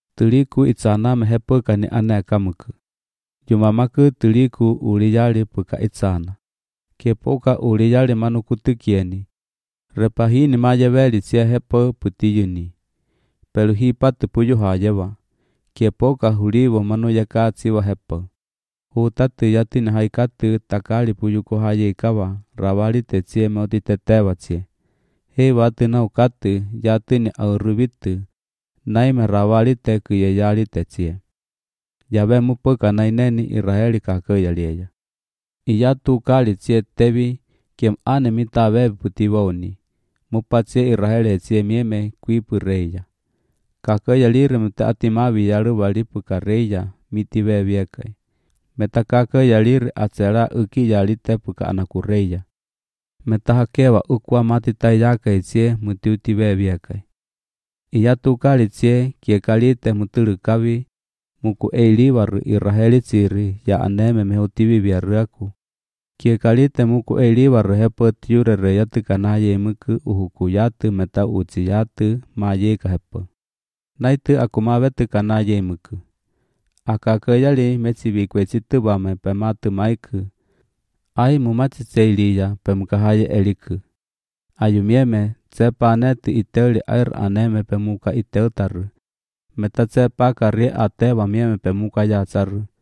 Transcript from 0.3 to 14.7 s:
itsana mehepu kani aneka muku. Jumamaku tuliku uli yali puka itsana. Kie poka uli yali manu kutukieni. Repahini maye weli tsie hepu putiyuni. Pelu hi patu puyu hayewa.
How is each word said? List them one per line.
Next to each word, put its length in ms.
itsana 500
mehepu 480
kani 280
aneka 480
muku. 340
Jumamaku 640
tuliku 600
uli 440
yali 300
puka 360
itsana. 540
Kie 160
poka 460
uli 320
yali 240
manu 280
kutukieni. 840
Repahini 600
maye 320
weli 320
tsie 240
hepu 480
putiyuni. 800
Pelu 200
hi 200
patu 340
puyu 300
hayewa. 580